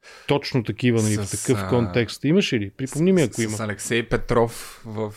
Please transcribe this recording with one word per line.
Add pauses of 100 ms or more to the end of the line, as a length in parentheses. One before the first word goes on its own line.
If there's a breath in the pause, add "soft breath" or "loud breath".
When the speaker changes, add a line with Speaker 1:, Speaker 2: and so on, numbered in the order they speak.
(280 loud breath)
Speaker 1:
Точно
такива,
нали,
в
Speaker 2:
С,
Speaker 1:
такъв
Speaker 2:
а,
Speaker 1:
контекст.
Имаше
ли?
Припомни
ми,
Speaker 2:
с,
Speaker 1:
ако
има.
Speaker 2:
с
Алексей
Петров
в, (160)